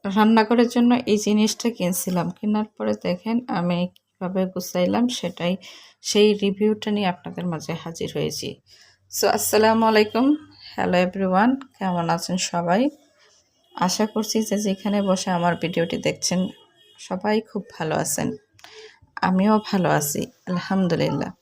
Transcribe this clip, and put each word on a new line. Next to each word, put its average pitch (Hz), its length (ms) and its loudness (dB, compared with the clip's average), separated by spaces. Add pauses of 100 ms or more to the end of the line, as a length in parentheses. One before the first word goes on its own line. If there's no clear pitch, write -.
রান্নাঘরের 220 640 4
জন্য 240 220 4 (140)
এই 208 120 4
জিনিসটা 214 520 2
কিনছিলাম। 180 600 -2
কেনার 214 380 -2
পরে 214 320 -4
দেখেন 180 360 -2 (120)
আমি 175 300 0 (120)
কীভাবে 185 540 -6
গুছাইলাম, 185 640 0
সেটাই, 180 440 -4 (500)
সেই 208 300 4
রিভিউটা 202 580 0
নিয়ে 208 180 0
আপনাদের 180 360 -8
মাঝে 160 280 -6
হাজির 165 400 -8
হয়েছি। 151 360 -6 (640)
So, - 180 -2
আসসালামু 220 560 2
আলাইকুম। 220 400 4 (440)
Hello 180 280 0
everyone, 190 560 2 (180)
কেমন 175 380 -4
আছেন 175 340 -2
সবাই? 175 380 0 (920)
আশা 185 320 0
করছি 214 360 -4
যে 202 160 -2
যেখানে 202 420 -2
বসে 190 300 0
আমার 175 240 2
ভিডিওটি 170 420 -2
দেখছেন, 170 420 -2 (600)
সবাই 208 420 -4
খুব 208 280 -10
ভালো 156 260 -6
আছেন। - 320 -4 (920)
আমিও 190 340 2 (100)
ভালো 180 260 0
আছি, 147 300 -2 (260)
আলহামদুলিল্লাহ। 175 840 -2 (100)